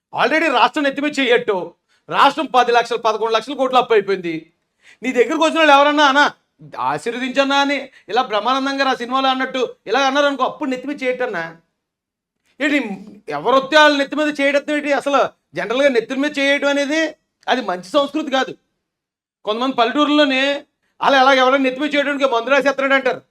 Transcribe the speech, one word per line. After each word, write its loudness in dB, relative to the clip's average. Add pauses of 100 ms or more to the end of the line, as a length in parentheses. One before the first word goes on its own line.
(120)
Already 0
రాష్ట్రం 2
నెత్తి -4
మీద -2
చేయట్టు, 2 (540)
రాష్ట్రం 2 (100)
పది 2
లక్షలు, 0
పదకొండు -2
లక్షల -4
కోట్లు 2
అప్పు 0
అయిపోయింది. -2 (680)
నీ -4 (100)
దగ్గరకు 2
వచ్చిన 0
వాళ్ళు 6
ఎవరన్నా 4
'అన్నా 4 (680)
ఆశీర్వదించన్నా' -2
అని -2 (320)
ఇలా 0
బ్రహ్మానందం -2
గారు 0
ఆ -2
సినిమాలో -2
అన్నట్టు -4 (260)
ఇలా 0
అన్నారు 2
అనుకో, -4
అప్పుడు -8
నెత్తి -8
మీద -8
చేయటన్నా. -4 (1160)
ఏంటి 0 (580)
ఎవరొత్తే 0
వాళ్ళ 6
నెత్తి -4
మీద 0 (100)
చేయడం 0 (140)
ఏంటి? -2
అసలు 0 (380)
జనరల్గా 0
నెత్తి -4
మీద -4
చేయడం 0
అనేది -2 (460)
అది -2
మంచి -8
సంస్కృతి -2
కాదు. -2 (920)
కొంతమంది -4
పల్లెటూరులోనే 2 (580)
అలా 6
ఎలా 6 (100)
ఎవరైనా 2
నెత్తి -2
మీద -2
చేయడానికి 0
మందు 0
రాసేస్తున్నాడు 0
అంటారు, -2 (100)